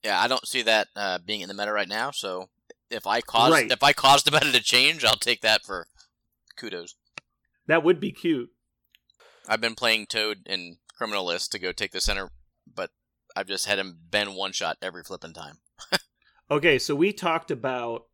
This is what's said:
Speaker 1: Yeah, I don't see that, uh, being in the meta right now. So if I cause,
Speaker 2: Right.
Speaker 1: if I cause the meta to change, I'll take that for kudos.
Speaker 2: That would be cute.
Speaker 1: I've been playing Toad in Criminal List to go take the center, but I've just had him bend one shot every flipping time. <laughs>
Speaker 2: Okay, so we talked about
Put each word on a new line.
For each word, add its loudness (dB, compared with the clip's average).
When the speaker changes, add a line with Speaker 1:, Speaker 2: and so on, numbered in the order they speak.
Speaker 1:
Yeah, 0
I 2
don't -2
see -4
that, 4
uh, -4
being -8
in -12
the -10
meta -4
right -2
now. -4
So -8
if -8
I 0
cause, 4
Speaker 2:
Right. 4
Speaker 1:
if 0
I 8
cause 6
the 2
meta 4
to 4
change, 2
I'll 4
take -2
that 2
for -8
kudos. -12
Speaker 2:
That 2
would 4
be -4
cute. -4
Speaker 1:
I've 0
been -2
playing 0
Toad -4
in -10
Criminal -4
List -4
to -8
go -6
take -6
the -8
center, -4
but -10
I've -6
just -6
had 0
him -8
bend -2
one -6
shot -4
every -10
flipping -14
time. -16
<laughs> -10
Speaker 2:
Okay, 4
so -2
we 2
talked -4
about -6